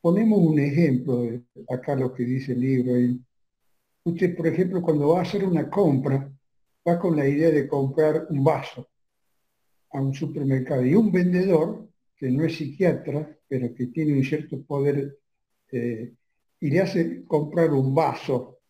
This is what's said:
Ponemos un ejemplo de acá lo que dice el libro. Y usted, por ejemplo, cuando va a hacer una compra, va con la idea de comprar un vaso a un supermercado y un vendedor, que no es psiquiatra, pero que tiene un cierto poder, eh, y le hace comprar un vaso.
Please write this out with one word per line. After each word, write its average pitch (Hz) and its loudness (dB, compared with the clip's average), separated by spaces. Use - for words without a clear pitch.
Ponemos 208 4
un 156 4
ejemplo 135 0
de 120 -6
acá 131 -4
lo 127 -4
que 123 -4
dice 131 -4
el 123 -2
libro. 127 0
Y 123 0
usted, 170 0
por 165 -4
ejemplo, 180 0
cuando 151 0
va 170 4
a 180 0
hacer 196 -4
una 165 0
compra, 135 0
va 170 2
con 175 0
la 139 0
idea 147 2
de 143 2
comprar 147 0
un 139 0
vaso 139 -2
a 139 -6
un 135 0
supermercado 135 -2
y 139 4
un 214 4
vendedor, 180 0
que 131 -4
no 143 0
es 160 -2
psiquiatra, 151 -2
pero 127 -4
que 123 -6
tiene 151 -2
un 135 2
cierto 147 -6
poder, 143 -2
eh, 120 -6
y 170 -2
le 160 4
hace 170 -2
comprar 156 0
un 135 2
vaso. 139 -2